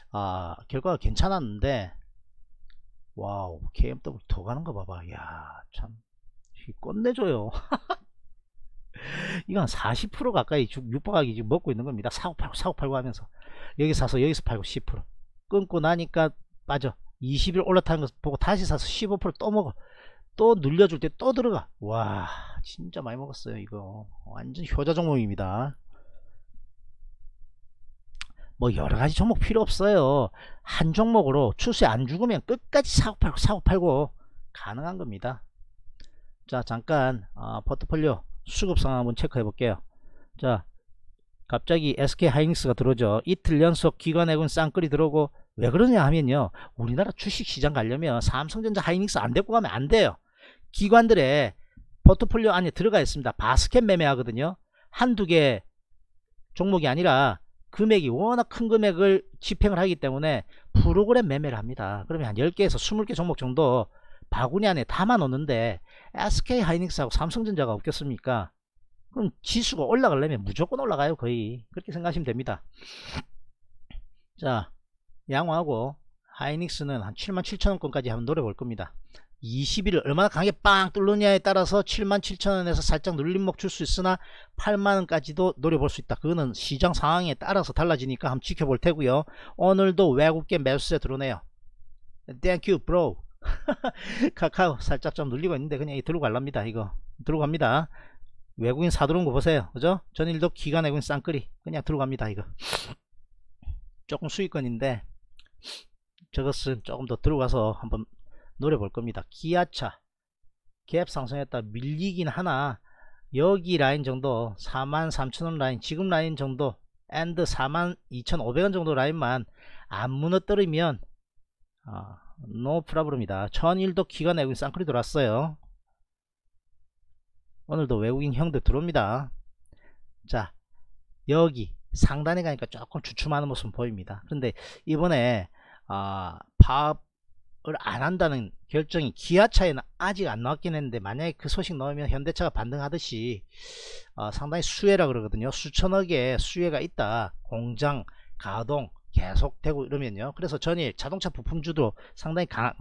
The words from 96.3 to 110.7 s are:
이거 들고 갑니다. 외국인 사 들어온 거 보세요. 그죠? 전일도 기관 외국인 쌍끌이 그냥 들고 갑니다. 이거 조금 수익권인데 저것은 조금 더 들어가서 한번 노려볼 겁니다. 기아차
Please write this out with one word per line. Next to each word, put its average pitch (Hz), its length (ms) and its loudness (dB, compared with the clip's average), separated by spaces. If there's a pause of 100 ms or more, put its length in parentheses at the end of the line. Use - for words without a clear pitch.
이거 110 300 -6 (300)
들고 156 140 0
갑니다. 151 500 2 (680)
외국인 127 320 0
사 - 160 2
들어온 165 200 2
거 135 60 0
보세요. 135 420 2
그죠? 170 260 0 (140)
전일도 160 380 0
기관 160 340 -2
외국인 143 160 0
쌍끌이 143 480 -4 (140)
그냥 156 200 -6
들고 156 160 -2
갑니다. 131 300 -2
이거 104 140 -6 (1600)
조금 147 220 -8
수익권인데 131 760 -4 (1300)
저것은 131 520 -4
조금 127 220 -8
더 117 100 -6
들어가서 123 640 2
한번 156 260 -6 (520)
노려볼 127 320 0
겁니다. 117 400 -8
기아차 165 720 -4 (880)